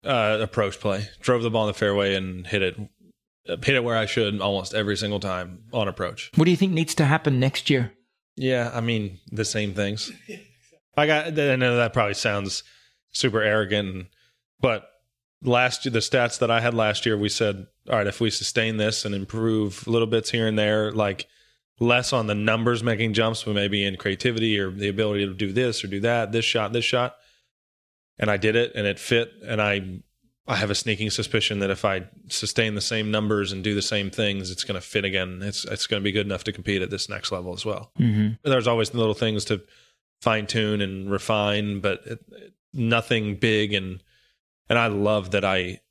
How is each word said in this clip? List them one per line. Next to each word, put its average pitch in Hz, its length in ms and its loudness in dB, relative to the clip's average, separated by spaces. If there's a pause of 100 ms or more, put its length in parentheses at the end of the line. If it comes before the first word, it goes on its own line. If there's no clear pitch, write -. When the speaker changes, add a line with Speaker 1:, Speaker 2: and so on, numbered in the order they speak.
Speaker 1:
Uh, 110 380 2
approach 104 380 -2
play. 101 280 -4 (120)
Drove 120 240 0
the 117 80 0
ball 110 140 2
in - 20 0
the 101 100 -4
fairway 101 380 2
and 92 320 -6
hit 101 160 2
it, 90 160 -2 (680)
uh, 87 100 -4
hit 139 180 2
it 123 80 2
where 117 140 0
I 110 100 2
should 104 340 0
almost 98 320 -2
every 104 240 0
single 104 220 -2
time 92 440 -6 (100)
on 110 140 0
approach. 92 480 -6
Speaker 2:
What 156 100 6
do 180 60 6
you 170 60 4
think 190 140 2
needs 160 240 0
to 151 100 4
happen 139 340 2
next 131 300 0
year? 123 220 2 (440)
Speaker 1:
Yeah, 123 380 0
I 120 80 -2
mean, 107 380 -2 (120)
the 110 140 -2
same 104 300 -2
things. 104 360 -4 (840)
I 151 80 4
got, 156 320 2
I 143 180 4
know 127 220 4
that 117 160 4
probably 104 220 2
sounds 101 480 -2 (480)
super 113 300 0
arrogant, 104 680 0 (520)
but 117 300 0 (540)
last 123 420 2
year, 131 60 -2
the 113 80 2
stats 120 400 2
that 117 100 2
I 117 120 4
had 120 120 2
last 107 320 2
year, 110 120 2
we 104 120 0
said, 101 380 -2 (220)
"All 120 80 2
right, 101 100 2
if 98 120 -6
we 113 100 2
sustain 110 480 -2
this 107 280 0
and 104 80 -4
improve 107 720 -2
little 113 200 2
bits 113 240 0
here 113 160 2
and 107 100 2
there, 107 340 2
like, 104 360 -2 (520)
less 120 340 0
on 113 140 0
the 104 80 0
numbers 113 480 0
making 113 300 0
jumps, 113 300 0
but 107 100 -2
maybe 101 300 2
in 98 140 -2
creativity 110 600 0
or 95 120 -2
the 101 160 -4
ability 101 400 0
to 95 60 -6
do 98 180 -4
this 117 320 0
or 101 40 -6
do 98 120 -4
that, 113 320 0
this 113 140 0
shot, 107 280 0
this 120 120 0
shot." 123 320 0 (1000)
And 107 100 0
I 101 80 2
did 107 180 2
it 120 200 0
and 107 100 -2
it 98 140 -2
fit. 117 320 2 (120)
And 113 160 -2
I, 98 400 -2 (460)
I 117 120 -2
have 101 120 0
a 101 60 0
sneaking 107 340 -2
suspicion 104 500 -2
that 98 120 0
if 92 120 -2
I 95 200 0 (240)
sustain 110 480 -2
the 98 60 -4
same 110 280 -2
numbers 104 420 0
and 95 120 -8
do 104 100 0
the 101 80 0
same 98 300 -2
things, 98 400 -2
it's 90 120 -6
gonna 95 180 -4
fit 98 240 -2
again. 92 360 -2
It's, 101 240 -6
it's 104 220 -6
gonna 101 160 -2
be 101 80 2
good 101 160 0
enough 98 160 -4
to 107 80 -4
compete 98 320 -2
at 87 80 -6
this - 180 -6
next - 220 -8
level 90 200 -6
as 92 140 -10
well. 104 240 -6 (100)
Speaker 2:
Mm-hmm. 107 340 4 (140)
Speaker 1:
There's 127 200 2
always 113 260 2
little 110 220 2
things 107 300 0
to 104 160 -2 (600)
fine 110 240 2
tune 107 360 0
and 95 280 -6
refine, 104 720 0
but 98 260 -2
it, 117 140 -10 (120)
it, - 220 -20 (200)
nothing 113 640 0
big. 107 360 2
And, 92 300 -4 (680)
and 117 80 4
I 117 80 4
love 104 460 0
that 101 140 2
I 95 340 0 (120)